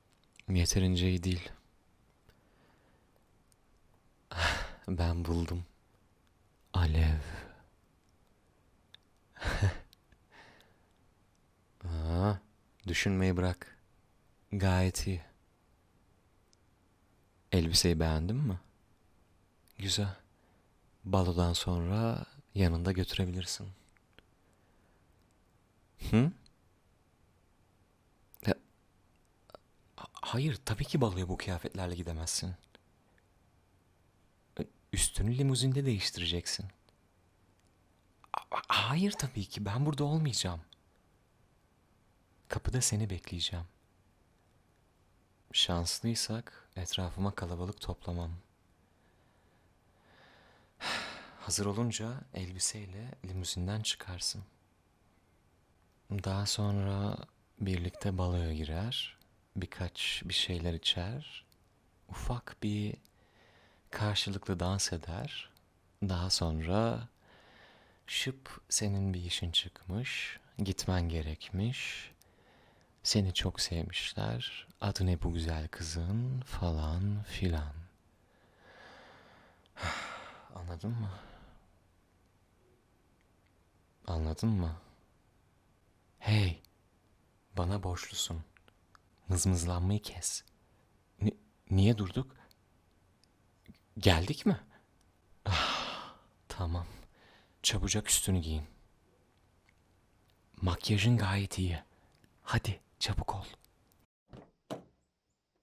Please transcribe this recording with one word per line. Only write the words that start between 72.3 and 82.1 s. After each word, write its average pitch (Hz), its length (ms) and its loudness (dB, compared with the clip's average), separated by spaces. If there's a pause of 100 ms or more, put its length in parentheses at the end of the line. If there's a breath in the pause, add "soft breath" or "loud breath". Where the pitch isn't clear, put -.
seni 95 300 2
çok - 280 -2
sevmişler, - 1080 -4 (140)
adı 98 240 0
ne 90 160 2
bu 85 120 0
güzel 80 340 -2
kızın 95 760 -4
falan 90 800 -2
filan. 76 500 -2 (2000 loud breath)
<sighs> - 80 -10 (720 loud breath)
Anladın 87 360 -6
mı? 107 200 -4 (3000 loud breath)